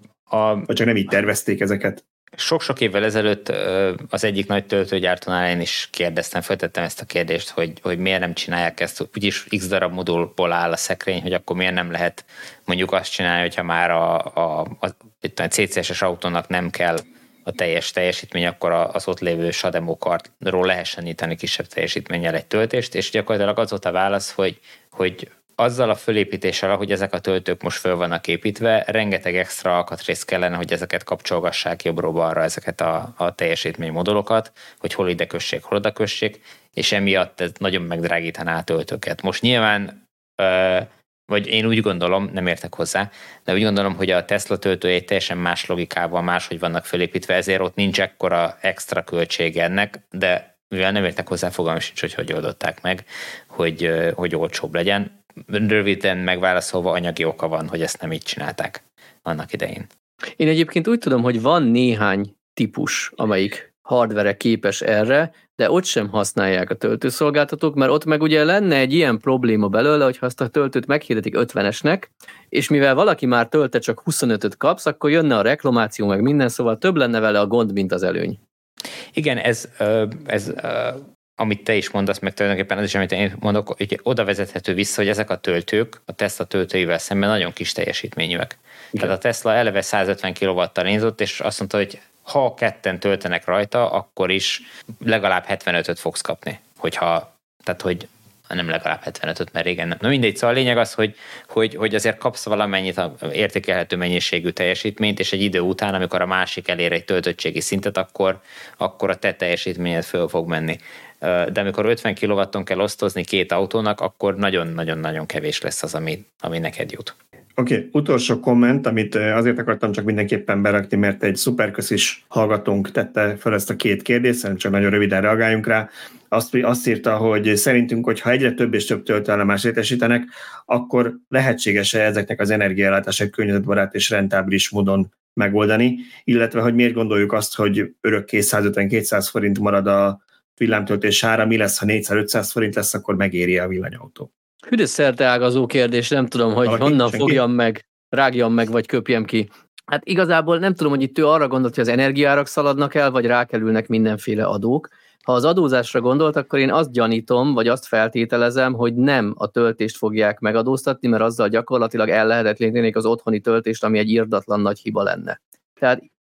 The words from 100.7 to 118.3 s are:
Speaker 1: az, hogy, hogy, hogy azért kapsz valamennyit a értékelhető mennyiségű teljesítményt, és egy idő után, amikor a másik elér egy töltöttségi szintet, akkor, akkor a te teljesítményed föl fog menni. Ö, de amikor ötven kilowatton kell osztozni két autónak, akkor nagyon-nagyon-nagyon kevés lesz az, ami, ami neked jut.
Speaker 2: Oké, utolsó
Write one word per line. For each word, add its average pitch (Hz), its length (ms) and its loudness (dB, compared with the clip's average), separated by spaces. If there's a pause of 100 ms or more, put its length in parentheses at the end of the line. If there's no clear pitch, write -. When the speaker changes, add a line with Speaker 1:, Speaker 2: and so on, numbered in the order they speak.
Speaker 1:
az, 117 160 2
hogy, 110 220 -2 (320)
hogy, 110 280 0
hogy 107 200 0
azért 107 220 0
kapsz - 280 -4
valamennyit 95 520 -2
a 87 180 -2 (160)
értékelhető 95 640 -2
mennyiségű 87 540 0
teljesítményt, 104 720 0
és 92 120 -2
egy 98 100 0
idő 95 180 0
után, 92 340 0
amikor 92 280 -2
a 90 40 0
másik 92 420 -2
elér 87 240 0
egy 85 140 -2
töltöttségi 85 560 -2
szintet, 98 360 -4
akkor, 95 420 -2 (380)
akkor 92 320 -2
a 92 60 0
te 92 180 -2
teljesítményed 87 680 -2
föl 87 240 -2
fog 82 200 -2
menni. 80 300 -4 (420)
Ö, 87 240 0 (100)
de 98 60 -4
amikor 101 260 -2
ötven 113 300 0
kilowatton 98 480 -2
kell 92 160 -2
osztozni 98 440 -2
két 95 280 0
autónak, 101 500 0
akkor 95 340 -2
nagyon-nagyon-nagyon 82 880 -2
kevés - 360 -6
lesz - 220 -6
az, - 120 -6
ami, 160 300 -6 (140)
ami 82 200 -6
neked - 320 -6
jut. - 240 -14 (400)
Speaker 2:
Oké, 120 360 0
utolsó 135 480 2